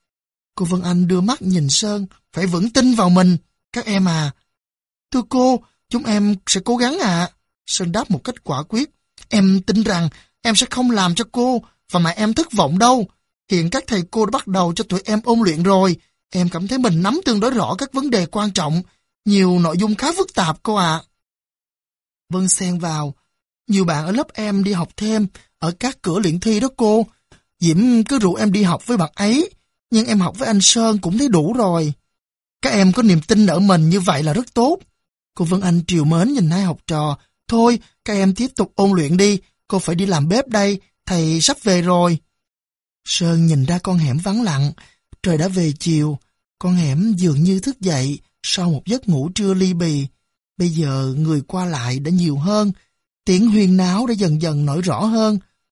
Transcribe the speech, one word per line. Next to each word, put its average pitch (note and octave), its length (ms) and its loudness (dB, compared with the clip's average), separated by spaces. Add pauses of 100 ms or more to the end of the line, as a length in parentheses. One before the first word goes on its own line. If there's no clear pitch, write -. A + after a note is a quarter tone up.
(540)
Cô F#3 100 -4
Vân F3+ 180 -2
Anh F3 260 0
đưa F3+ 120 2
mắt A#3 220 -2
nhìn F3+ 260 0
Sơn, G#3 380 -2 (260)
"Phải F3+ 140 -4
vững F3+ 240 -2
tin B3+ 240 4
vào F#3+ 160 2
mình, F3+ 260 6 (360)
các A#3+ 120 -8
em G3 240 0
à." D#3 220 -2 (840)
"Thưa B3 160 -2
cô, B3+ 320 2 (300)
chúng A#3+ 140 -4
em G#3 320 0 (100)
sẽ F#3+ 180 -2
cố A#3+ 120 0
gắng B3 220 -2
ạ." F3+ 320 -2 (360)
Sơn F3 260 -4
đáp A#3 180 -4
một E3 140 -2
cách - 200 -10
quả C#3 180 -6
quyết. A#3 280 -4 (380)
"Em G3 340 2
tin G#3+ 200 0
rằng F3 260 -2 (340)
em A3+ 140 0
sẽ B3 140 2
không B3+ 200 0
làm F#3 240 0
cho A#3 180 -4
cô B3 300 0 (280)
và F3 100 0
mẹ E3+ 160 0
em G#3+ 180 0
thất E4 180 -2
vọng F3 260 0
đâu. A#3+ 280 4 (440)
Hiện E3+ 200 0
các C4+ 160 -4
thầy G3 240 -2
cô A3 160 0
đã G#3 40 -2
bắt - 160 -4
đầu F#3 280 0
cho A3 100 -6
tụi F#3 200 -4
em G#3+ 200 -2
ôn A#3 160 2
luyện E3+ 220 0
rồi. F#3+ 340 4 (340)
Em F3+ 180 0
cảm F3 200 -6
thấy C4 100 -2
mình F3+ 240 2
nắm B3 220 0
tương G#3+ 160 0
đối A#3+ 100 0
rõ F#3+ 280 -2
các - 140 -8
vấn C4+ 180 -4
đề F#3 160 0
quan G#3 260 -6
trọng. E3 300 -2 (420)
Nhiều F#3+ 340 2
nội E3+ 200 0
dung G#3+ 160 0
khá C#4+ 180 -4
phức F#4 220 -4
tạp D#3+ 280 -2
cô G#3+ 120 -4
ạ." E3 280 -2 (1300)
Vân F#3 160 -2
xen F3+ 300 -2
vào. D#3 360 -6 (540)
"Nhiều G3 160 2
bạn D#3 220 -2
ở F#3 60 -4
lớp D4 220 -2
em G3+ 300 -2
đi G3+ 80 -2
học E3+ 240 -4
thêm G#3+ 300 -2 (320)
ở E3+ 220 -4
các B3+ 220 -6
cửa F3 160 -2
luyện F3+ 220 0
thi G#3+ 200 0
đó C4 160 -2
cô. A3 300 2 (540)
Diễm G#3+ 440 4
cứ C#4 140 -2
rủ F#3 160 2
em G#3+ 180 0
đi G#3 100 2
học F3 240 -2
với A#3+ 100 0
bạn E3+ 180 0
ấy, A#3+ 360 0 (400)
nhưng A3 160 2
em G#3+ 140 2
học E3+ 180 -2
với A#3 100 -4
anh G#3 120 2
Sơn A3 380 2
cũng F#3 200 -2
thấy C#4+ 100 2
đủ F3+ 240 2
rồi." E3+ 400 0 (680)
"Các C4+ 80 -2
em G3 220 4
có B3 100 0
niềm F3+ 260 6
tin G#3+ 180 6
ở E3 120 2
mình F3+ 300 4
như F#3+ 120 2
vậy E3+ 220 0
là D3+ 100 0
rất A#3 220 -4
tốt." C#4 240 2 (560)
Cô F3+ 100 -2
Vân F#3 160 0
Anh F3 260 2
trìu E3 180 0
mến E3 280 2
nhìn F3+ 180 2
hai F#3+ 120 0
học E3+ 240 -4
trò. D3+ 320 -4 (300)
"Thôi, A#3 300 4 (260)
các G#3+ 80 -6
em F#3+ 220 2
tiếp B3 220 -4
tục G3 180 -2
ôn G3 180 2
luyện E3 240 0
đi, G3+ 220 4 (300)
cô F#3+ 100 -2
phải E3+ 160 -4
đi F#3+ 120 -2
làm D#3+ 220 0
bếp A#3 200 0
đây, G3+ 320 0 (260)
thầy E3 340 0
sắp - 220 0
về F3+ 200 2
rồi." F3 360 2 (840)
Sơn E3 420 0
nhìn D3 180 2
ra F3 140 -2
con F3+ 200 -2
hẻm C#3+ 200 0
vắng G3+ 240 -4
lặng, D3 300 -2 (500)
trời E3 160 0
đã F3 100 0
về F3 300 -2
chiều, D3+ 400 -2 (400)
con F3+ 160 0
hẻm F3 400 0
dường D#3+ 280 2
như F#3+ 180 2
thức C4 200 -6
dậy C#3+ 380 -2 (240)
sau F3 280 -2
một D3 160 -4
giấc A#3 220 -4
ngủ D3+ 260 0
trưa G3 200 0
ly F#3 200 0
bì. D#3 320 -2 (500)
Bây F3+ 120 0
giờ C3+ 480 -2
người D#3 240 0
qua F3+ 240 -6
lại B2+ 340 -4
đã C#3+ 120 -4
nhiều F3 260 0
hơn, G3+ 360 0 (520)
tiếng G3+ 260 4
huyên F#3+ 260 4
náo F#3 300 0
đã A#3+ 80 -2
dần E3 280 0
dần D3 240 -2
nổi D3+ 160 -2
rõ D#3+ 220 -2
hơn. A3 340 2 (340)